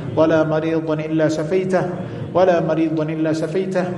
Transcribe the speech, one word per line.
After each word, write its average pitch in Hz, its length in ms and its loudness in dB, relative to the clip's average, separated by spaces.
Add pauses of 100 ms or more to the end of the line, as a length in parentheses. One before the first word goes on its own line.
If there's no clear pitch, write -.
(160)
ولا 156 280 4
مريضا 160 500 0
إلا 156 340 0
شفيته، 185 540 0 (520)
ولا 180 260 6
مريضا 160 440 0
إلا 160 280 -2
شفيته، 180 520 -2 (140)